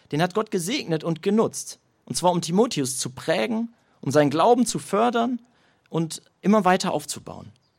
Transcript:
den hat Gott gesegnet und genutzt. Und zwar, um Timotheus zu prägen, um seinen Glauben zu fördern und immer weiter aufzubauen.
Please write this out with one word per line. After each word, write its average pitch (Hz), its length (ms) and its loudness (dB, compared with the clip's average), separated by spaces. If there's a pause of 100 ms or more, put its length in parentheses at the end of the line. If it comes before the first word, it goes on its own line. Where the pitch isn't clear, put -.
(100)
den 147 100 -2
hat 180 140 0
Gott 214 160 -2
gesegnet 170 540 -2
und 165 180 -4
genutzt. - 560 -2 (280)
Und - 100 -8
zwar, 175 160 2
um 175 80 0
Timotheus 165 580 0
zu 127 120 -6
prägen, 220 600 -2 (280)
um 143 100 -4
seinen 147 200 4
Glauben 220 360 4
zu 160 140 -4
fördern 233 580 0 (500)
und 160 340 -6 (180)
immer 202 240 4
weiter 185 280 2
aufzubauen. - 600 -8 (260)